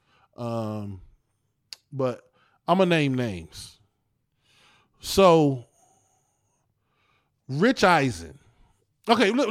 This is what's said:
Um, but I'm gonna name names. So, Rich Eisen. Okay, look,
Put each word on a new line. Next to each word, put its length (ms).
Um, 640
but 380
I'm 100
gonna 120
name 240
names. 640
So, 680
Rich 360
Eisen. 540
Okay, 260
look, 180